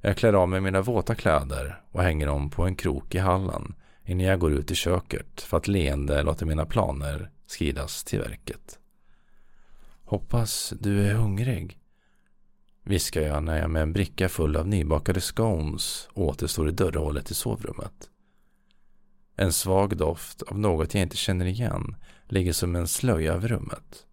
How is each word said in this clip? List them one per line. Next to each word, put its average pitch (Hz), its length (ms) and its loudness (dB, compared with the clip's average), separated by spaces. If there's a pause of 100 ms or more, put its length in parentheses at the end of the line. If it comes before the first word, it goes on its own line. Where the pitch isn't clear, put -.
Jag 101 160 2
klär 110 160 6
av 92 160 6
mig 95 120 0
mina 98 200 2
våta 113 340 0
kläder 69 680 0 (100)
och 87 120 0
hänger 76 240 2
dem 71 220 0
på 87 160 0
en 92 100 0
krok 69 400 -4
i - 20 2
hallen 92 580 0 (280)
innan 92 220 0
jag 95 140 4
går 80 120 4
ut 73 200 0
i 78 40 -2
köket - 680 -2
för - 160 -2
att - 100 0
leende 73 560 2
låta 80 220 0
mina 78 200 0
planer 71 680 -2 (160)
skridas - 560 -4
till - 160 -2
verket. - 600 -10 (1200)
"Hoppas - 760 -2
du 101 280 2
är 101 60 2
hungrig", 107 680 0 (1040)
viskar 90 380 2
jag 76 220 2
när 78 160 2
jag 80 100 2
med 78 120 2
en 78 120 2
bricka 92 360 2
full 76 260 2
av 80 120 0
nybakade 87 540 2
scones 82 920 -2
återstår 76 560 0
i - 20 0
dörrhålet 78 600 -2
i - 20 -6
sovrummet. - 760 -6 (1300)
En 90 180 2
svag 98 440 2
doft 80 440 -2
av 98 180 -6
något 82 340 2
jag 98 100 4
inte 78 140 -4
känner 90 280 0
igen 98 500 -4 (320)
ligger 90 260 2
som 90 220 0
en 85 120 0
slöja 82 460 2
över 92 140 -2
rummet. - 640 -6